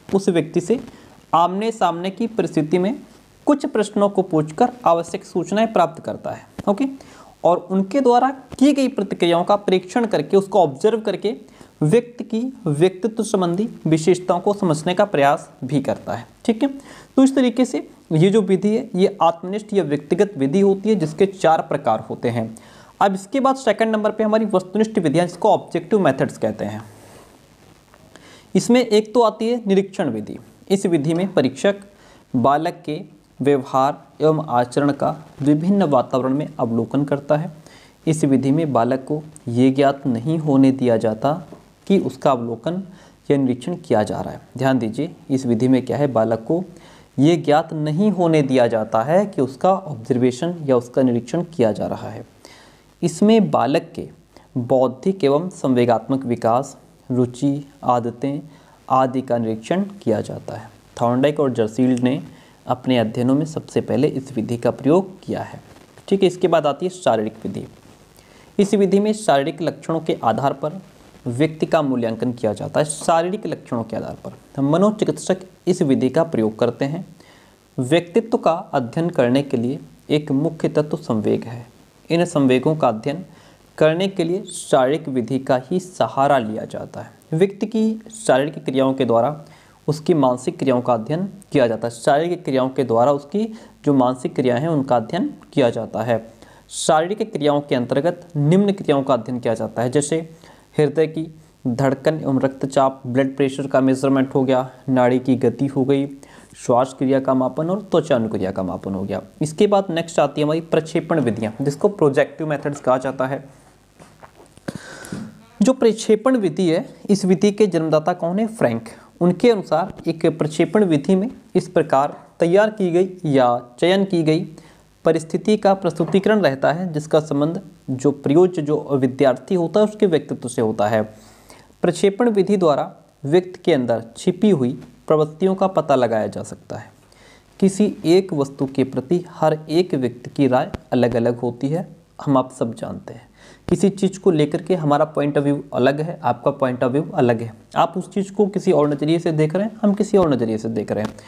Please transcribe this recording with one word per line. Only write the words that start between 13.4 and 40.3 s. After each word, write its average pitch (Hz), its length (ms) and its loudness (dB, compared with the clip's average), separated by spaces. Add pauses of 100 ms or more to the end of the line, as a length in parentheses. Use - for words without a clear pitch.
विशेषताओं 170 520 2
को 202 140 0
समझने 180 400 0
का 196 120 4
प्रयास 147 460 0 (120)
भी 135 180 -2
करता 98 320 -6
है। 117 140 -10 (180)
ठीक 226 180 0
है, 285 40 0 (480)
तो 269 80 6
इस 269 120 4
तरीके 254 300 2
से 294 240 -6 (220)
ये 165 180 6
जो 214 120 4
विधि 196 360 2
है, - 180 -4
ये 196 260 2
आत्मनिष्ठ 180 520 -2
या 196 100 2
व्यक्तिगत 170 540 0
विधि 143 240 2
होती 196 280 2
है, 220 60 4
जिसके 160 300 0
चार 165 360 2
प्रकार 117 380 -2
होते 113 300 -6
हैं। 113 280 -4 (440)
अब 196 120 2
इसके 190 260 -4
बाद 262 160 2
सेकंड 220 360 0
नंबर 214 200 0
पे 214 120 -2
हमारी 220 220 2
वस्तुनिष्ठ 208 540 0
विधियाँ, 170 280 0
जिसको - 220 -2
ऑब्जेक्टिव 165 500 0
मेथड्स 151 380 0
कहते 107 280 -4
हैं। 107 160 -8 (1700)
इसमें 240 300 4
एक 220 280 2
तो 247 80 4
आती 220 280 2
है 233 180 -2
निरीक्षण 190 420 0
विधि। 110 300 -8 (300)
इस 196 160 0
विधि 165 280 2
में 185 200 -2
परीक्षक 165 420 0 (600)
बालक 147 500 0
के 156 360 -10 (200)
व्यवहार 135 640 2 (180)
एवं 156 280 2
आचरण 123 420 2
का 143 340 -4 (160)
विभिन्न 165 420 2
वातावरण 131 500 0
में 143 160 -4 (100)
अवलोकन 117 440 -2
करता 143 320 -2
है। 165 160 -4 (560)
इस 156 160 0
विधि 135 280 2
में 151 220 0
बालक 123 340 2
को 151 160 -4 (240)
ये 123 220 4
ज्ञात 139 380 2
नहीं 123 320 -2